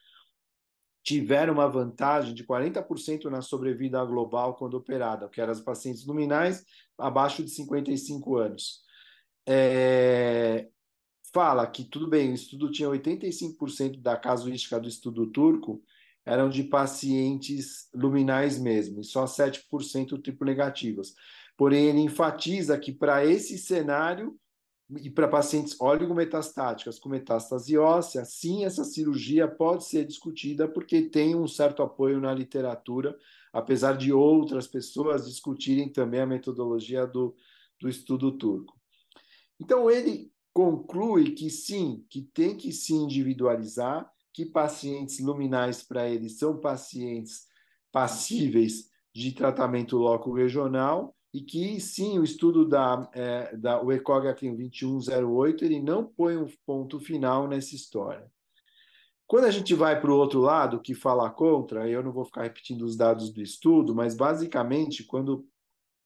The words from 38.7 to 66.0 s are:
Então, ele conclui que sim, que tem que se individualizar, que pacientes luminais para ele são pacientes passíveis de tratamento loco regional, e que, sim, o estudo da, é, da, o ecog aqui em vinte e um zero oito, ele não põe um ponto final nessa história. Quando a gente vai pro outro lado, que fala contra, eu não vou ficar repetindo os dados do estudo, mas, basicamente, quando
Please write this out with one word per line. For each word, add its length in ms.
Então, 300
ele 400
conclui 800
que 160
sim, 600
que 120
tem 340
que 160
se 200
individualizar, 1160
que 100
pacientes 760
luminais 640
para 260
ele 200
são 300
pacientes 880
passíveis 1000
de 180
tratamento 640
loco 360
regional, 800
e 60
que, 400
sim, 380
o 60
estudo 440
da, 460
é, 420
da, 260
o 80
ecog 380
aqui 180
em 80
vinte 260
e 60
um 140
zero 320
oito, 320
ele 160
não 240
põe 320
um 100
ponto 340
final 480
nessa 260
história. 560
Quando 200
a 40
gente 240
vai 240
pro 160
outro 260
lado, 420
que 120
fala 360
contra, 580
eu 140
não 100
vou 140
ficar 160
repetindo 400
os 160
dados 340
do 80
estudo, 540
mas, 200
basicamente, 920
quando 420